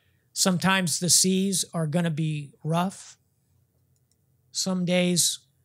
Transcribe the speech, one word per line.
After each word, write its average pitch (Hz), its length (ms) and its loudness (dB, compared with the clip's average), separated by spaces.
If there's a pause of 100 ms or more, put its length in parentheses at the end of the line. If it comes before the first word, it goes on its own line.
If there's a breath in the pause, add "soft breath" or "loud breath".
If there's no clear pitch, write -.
(320)
Sometimes 185 680 2
the 175 100 0
seas 190 640 2
are 165 140 -2
gonna 170 240 0
be 151 420 -4 (100)
rough. 175 540 -4 (1400)
Some 185 320 -2
days 180 540 2 (260)